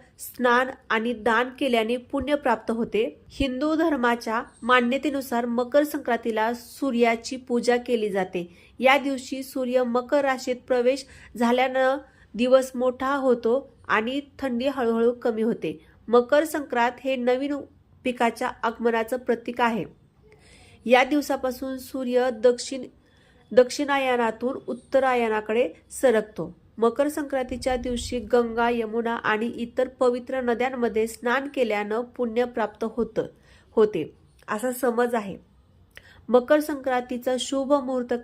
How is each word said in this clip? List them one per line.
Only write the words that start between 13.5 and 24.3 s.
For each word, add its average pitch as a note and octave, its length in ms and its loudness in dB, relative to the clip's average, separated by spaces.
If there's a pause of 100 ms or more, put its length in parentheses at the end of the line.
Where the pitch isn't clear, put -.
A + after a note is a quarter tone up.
आणि A3+ 320 0 (180)
थंडी B3+ 300 -2
हळूहळू A#3 440 2
कमी A#3 300 -2
होते. F3 360 -2 (300)
मकर B3 360 4
संक्रांत A#3+ 560 -2
हे C4+ 160 -2
नवीन B3+ 380 0 (500)
पिकाच्या A#3+ 460 -2 (120)
आगमनाचं A3+ 540 -2
प्रतीक A#3+ 440 -4
आहे. A3+ 240 0 (1000)
या B3 200 6
दिवसापासून C4 760 -2
सूर्य B3+ 540 -2
दक्षिण, B3 500 0 (720)
दक्षिणायनातून B3+ 1120 0